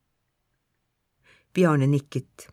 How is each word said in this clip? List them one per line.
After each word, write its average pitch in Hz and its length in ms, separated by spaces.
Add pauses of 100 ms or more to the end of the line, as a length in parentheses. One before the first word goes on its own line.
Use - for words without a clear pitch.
(1500)
Bjarne 151 400
nikket. - 600